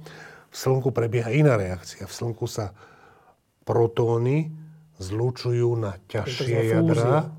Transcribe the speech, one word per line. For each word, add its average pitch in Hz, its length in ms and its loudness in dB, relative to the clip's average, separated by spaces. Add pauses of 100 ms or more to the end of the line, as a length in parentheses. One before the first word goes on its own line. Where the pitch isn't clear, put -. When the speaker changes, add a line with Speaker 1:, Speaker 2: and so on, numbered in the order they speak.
(480)
Speaker 1:
V - 80 -20
slnku 131 360 0
prebieha 113 400 -2
iná 147 240 6
reakcia. 92 480 -6
V 98 80 -14
slnku 117 320 -6
sa 110 320 -6 (880)
protóny 120 880 2 (460)
zlučujú 120 800 0
na 101 180 -4
Speaker 2:
To - 60 -18
je - 100 -20
Speaker 1:
ťažšie 113 380 -4
Speaker 2:
takzvaná 113 180 2
Speaker 1:
jadrá. 110 240 4
Speaker 2:
fúzia. 120 280 4 (200)